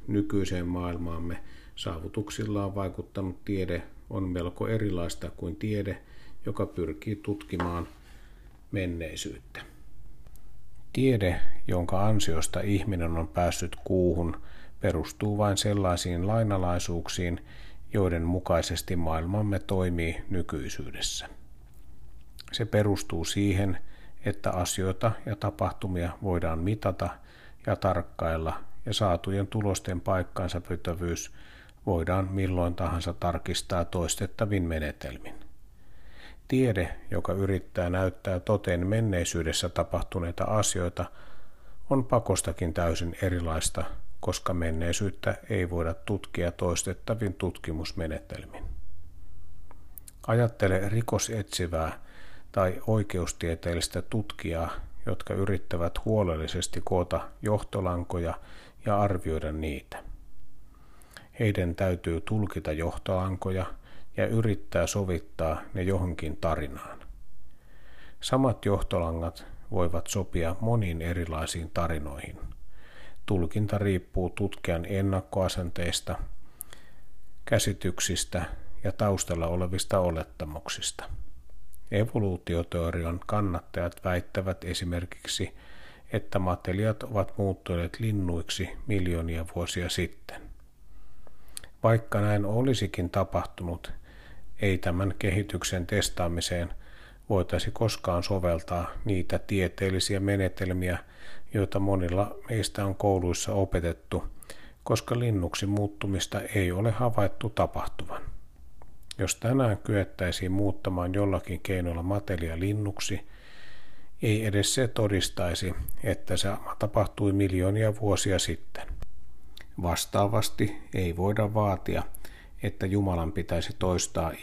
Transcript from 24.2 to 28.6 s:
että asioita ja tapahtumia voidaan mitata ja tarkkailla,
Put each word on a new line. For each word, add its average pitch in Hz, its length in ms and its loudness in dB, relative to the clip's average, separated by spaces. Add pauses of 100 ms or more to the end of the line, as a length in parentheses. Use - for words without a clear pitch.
että 98 260 0
asioita 92 640 2 (140)
ja 104 100 -2
tapahtumia 92 760 -2 (120)
voidaan 82 360 2
mitata 92 500 0 (580)
ja 104 100 2
tarkkailla, 82 840 0 (260)